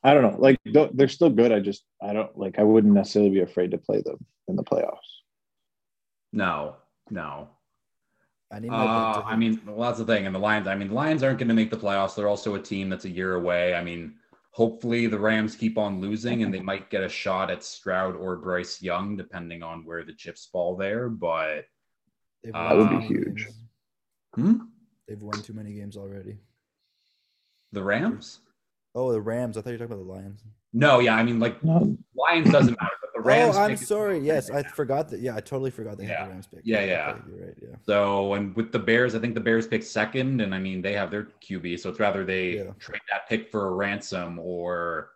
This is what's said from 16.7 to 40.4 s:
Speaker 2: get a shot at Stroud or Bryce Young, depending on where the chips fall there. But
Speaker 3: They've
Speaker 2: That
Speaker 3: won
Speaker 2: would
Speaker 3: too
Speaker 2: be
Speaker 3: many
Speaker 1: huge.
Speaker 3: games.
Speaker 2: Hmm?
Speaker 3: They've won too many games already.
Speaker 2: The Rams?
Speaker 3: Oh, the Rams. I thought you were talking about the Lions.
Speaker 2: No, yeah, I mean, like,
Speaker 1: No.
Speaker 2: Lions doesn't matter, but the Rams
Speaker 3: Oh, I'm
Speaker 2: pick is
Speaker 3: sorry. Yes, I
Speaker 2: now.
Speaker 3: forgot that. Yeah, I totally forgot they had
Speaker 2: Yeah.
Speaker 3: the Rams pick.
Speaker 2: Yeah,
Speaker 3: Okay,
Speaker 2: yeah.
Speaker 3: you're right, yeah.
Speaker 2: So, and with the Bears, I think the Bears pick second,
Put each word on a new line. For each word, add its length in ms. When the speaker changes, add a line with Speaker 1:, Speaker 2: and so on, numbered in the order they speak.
Speaker 2:
get 120
a 60
shot 420
at 140
Stroud 500
or 220
Bryce 460
Young, 340
depending 460
on 240
where 180
the 80
chips 320
fall 320
there. 320
But 580
Speaker 3:
They've 100
Speaker 2:
That 240
Speaker 3:
won 20
Speaker 2:
would 60
Speaker 3:
too 60
Speaker 2:
be 60
Speaker 3:
many 120
Speaker 1:
huge. 380
Speaker 3:
games. 100
Speaker 2:
Hmm? 180
Speaker 3:
They've 140
won 180
too 140
many 180
games 240
already. 400
Speaker 2:
The 100
Rams? 580
Speaker 3:
Oh, 180
the 80
Rams. 360
I 60
thought 80
you 80
were 80
talking 140
about 60
the 60
Lions. 320
Speaker 2:
No, 260
yeah, 160
I 80
mean, 160
like, 240
Speaker 1:
No. 320
Speaker 2:
Lions 380
doesn't 280
matter, 200
but 140
the 80
Rams 340
Speaker 3:
Oh, 60
I'm 80
Speaker 2:
pick 100
is 80
Speaker 3:
sorry. 300
Yes, 320
I 100
Speaker 2:
now. 80
Speaker 3:
forgot 400
that. 120
Yeah, 160
I 40
totally 300
forgot 260
they 80
had 140
Speaker 2:
Yeah. 80
Speaker 3:
the 60
Rams 140
pick. 180
Speaker 2:
Yeah, 140
Speaker 3:
Okay, 120
Speaker 2:
yeah. 280
Speaker 3:
you're 180
right, 160
yeah. 140
Speaker 2:
So, 480
and 200
with 160
the 80
Bears, 360
I 60
think 140
the 60
Bears 260
pick 160
second, 600